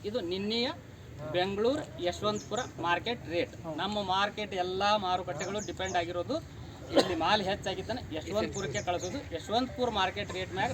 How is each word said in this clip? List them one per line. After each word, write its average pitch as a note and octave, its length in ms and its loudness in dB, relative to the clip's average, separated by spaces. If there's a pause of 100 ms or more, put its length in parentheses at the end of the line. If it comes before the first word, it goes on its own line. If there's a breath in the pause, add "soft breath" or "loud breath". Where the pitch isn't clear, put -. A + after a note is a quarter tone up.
ಇದು A3+ 120 0
ನಿನ್ನೆಯ G#3 480 0 (640)
ಬೆಂಗಳೂರು G3+ 760 2
ಯಶವಂತಪುರ G#3 540 0 (220)
ಮಾರ್ಕೆಟ್ F3 460 0
ರೇಟ್. E3 260 0 (220)
ನಮ್ಮ G3+ 260 0
ಮಾರ್ಕೆಟ್ G3+ 520 0
ಎಲ್ಲ F#3 280 0 (140)
ಮಾರುಕಟ್ಟೆಗಳು F#3 640 0
ಡಿಪೆಂಡ್ F#3 360 -2
ಆಗಿರೋದು F3 400 0 (640)
ಇಲ್ಲಿ F3+ 160 6
ಮಾಲ್ F3+ 280 4
ಹೆಚ್ಚಾಗಿದ್ದಾನೆ G3 760 -2
ಯಶವಂತಪುರಕ್ಕೆ G3 680 -2
ಕಳಿಸೋದು. F3+ 360 -2 (180)
ಯಶವಂತಪುರ A#3+ 540 0
ಮಾರ್ಕೆಟ್ F#3+ 420 0
ರೇಟ್ F3+ 220 -4
ಮ್ಯಾಗ G3+ 200 2